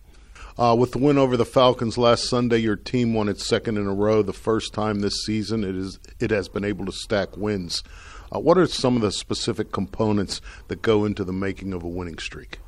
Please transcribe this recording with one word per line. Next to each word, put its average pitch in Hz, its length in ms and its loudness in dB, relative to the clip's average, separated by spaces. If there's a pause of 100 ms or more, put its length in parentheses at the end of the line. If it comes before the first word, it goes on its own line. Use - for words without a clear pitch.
(560)
Uh, 120 220 4
with 123 140 2
the - 80 -4
win 143 180 6
over 131 180 4
the 117 100 2
Falcons 123 520 4
last 117 280 4
Sunday, 123 320 2
your 113 180 0
team 120 400 -2
won 107 120 0
its 98 200 -4
second 110 300 0
in 101 100 -2
a 98 60 -2
row, 104 280 4
the 98 120 -4
first - 380 -2
time 107 280 0
this 101 260 -2
season 107 380 -2
it 95 120 -4
is, 92 220 -6 (220)
it 113 100 0
has 101 180 0
been 95 160 -6
able 101 220 -4
to 95 60 -6
stack - 440 -4
wins. 95 480 -4 (480)
Uh, - 80 -4
what 147 180 4
are 175 100 4
some 123 280 0
of 120 60 2
the 104 100 2
specific - 600 -4
components 104 720 -2 (260)
that 90 160 -6
go 107 220 4
into 104 180 -2
the 90 100 -4
making 95 400 -4
of 90 80 -6
a 85 60 -8
winning 87 320 -8
streak? - 480 -14